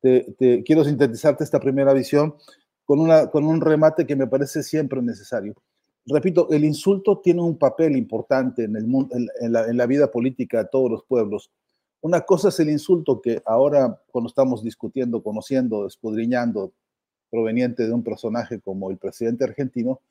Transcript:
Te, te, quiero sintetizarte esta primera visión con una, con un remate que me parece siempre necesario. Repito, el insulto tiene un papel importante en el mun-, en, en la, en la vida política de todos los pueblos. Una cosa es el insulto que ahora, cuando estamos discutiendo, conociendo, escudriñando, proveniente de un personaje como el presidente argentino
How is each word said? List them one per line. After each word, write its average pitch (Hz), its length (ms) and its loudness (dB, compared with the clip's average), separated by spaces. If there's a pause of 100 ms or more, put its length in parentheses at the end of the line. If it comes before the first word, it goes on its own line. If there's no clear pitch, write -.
Te, 127 380 2
te, 123 240 4
quiero 156 200 4
sintetizarte 143 600 0
esta 143 160 -2
primera 139 340 2
visión 147 420 0 (500)
con 147 140 2
una, 160 300 6
con 151 160 2
un 160 160 2
remate 156 440 4
que 143 100 -2
me 135 120 0
parece 135 360 -2
siempre 139 380 -4
necesario. 104 540 -6 (500)
Repito, 156 460 0
el 151 140 2
insulto 196 580 0
tiene 175 180 2
un 165 160 -2
papel 147 380 2
importante 123 680 -2
en 107 120 -4
el 110 120 -4
mun-, 135 240 0
en, 120 160 -4 (120)
en 117 140 -2
la, 113 140 2
en 120 100 -2
la 123 80 2
vida 139 260 2
política 120 520 -4
de - 80 -8
todos 131 180 2
los 110 140 -6
pueblos. 104 480 -2 (500)
Una 165 200 0
cosa 190 280 2
es - 100 -4
el 156 120 2
insulto 151 500 0
que 113 240 -4
ahora, 131 560 2 (100)
cuando 120 160 -4
estamos 127 360 0
discutiendo, 117 580 -6
conociendo, 107 640 -4
escudriñando, 110 880 -4 (560)
proveniente 117 560 -2
de 113 80 -2
un 120 100 -2
personaje 113 560 -6
como 95 300 -10
el 95 80 -8
presidente 117 460 -6
argentino 127 680 -6